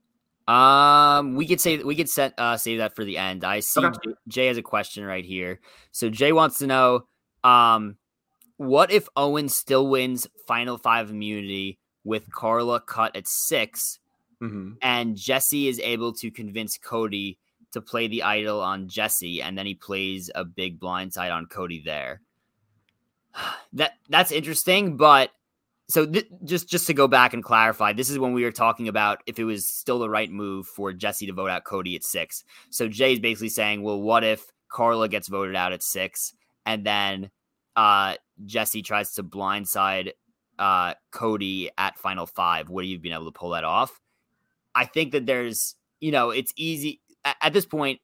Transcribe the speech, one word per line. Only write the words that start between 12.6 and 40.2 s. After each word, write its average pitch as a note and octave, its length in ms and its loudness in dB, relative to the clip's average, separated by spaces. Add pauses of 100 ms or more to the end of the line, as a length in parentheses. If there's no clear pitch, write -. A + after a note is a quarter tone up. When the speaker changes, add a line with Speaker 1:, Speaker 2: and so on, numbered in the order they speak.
Speaker 1:
cut - 340 -4
at - 120 -12
six - 720 -4 (400)
Speaker 2:
Mm-hmm. G#2+ 340 -10 (100)
Speaker 1:
and A#2+ 340 -2
Jesse C3+ 500 0
is A#2+ 120 -2
able A#2 340 -4
to A2+ 160 -10
convince G#2+ 480 -10
Cody G2+ 640 -6 (320)
to A2+ 100 -10
play A#2 260 -4
the A2 140 -6
idol G#2+ 400 -2
on F#2+ 260 -6
Jesse, F2+ 540 -4
and F#2 160 -8
then G2 80 -8
he G2 80 -8
plays F#2+ 640 -8
a F2+ 100 -6
big F2 340 -10
blindside F2+ 540 -6
on E2 140 -6
Cody F2 360 -10
there? D2 380 -8 (1120)
<sighs> - 80 -14 (320)
That, - 200 -2 (160)
that's D#3+ 220 6
interesting, D#3+ 640 0
but C3+ 360 8 (580)
so D#3 160 4
th-, D#3+ 240 -2 (140)
just, E3 260 -4
just F3+ 160 0
to E3 80 0
go C#3 140 6
back B2 260 6
and A#2 100 -6
clarify, A2 500 4
this B2+ 180 -2
is C#3 80 -4
when B2+ 140 0
we B2 100 0
were A#2 80 0
talking A2+ 360 0
about G#2 380 0
if A#2 140 -10
it A2+ 40 -4
was G#2+ 240 -4
still - 300 -4
the A#2 120 -2
right G#2+ 200 0
move G2 380 -8
for G2 260 -8
Jesse G2+ 320 -6
to G2 80 -8
vote F#2+ 160 -4
out F2+ 140 -4
Cody F#2 320 -6
at - 80 -10
six. - 400 -8 (260)
So - 180 -4
Jay B2+ 260 2
is A#2+ 60 -2
basically A2 300 -4
saying, G#2 320 -2
"Well, G#2 180 -4
what A2+ 240 2
if A2 280 -2 (180)
Carla A2+ 400 0
gets G2 200 -6
voted F#2+ 260 -4
out F2+ 160 -2
at F2+ 100 -8
six, - 520 -6 (320)
and G#2+ 200 -4
then, G2 460 -2 (440)
uh, G2+ 400 4 (300)
Jesse G#2+ 380 -4
tries G#2 300 -4
to G2+ 100 -8
blindside, F#2+ 880 -2 (480)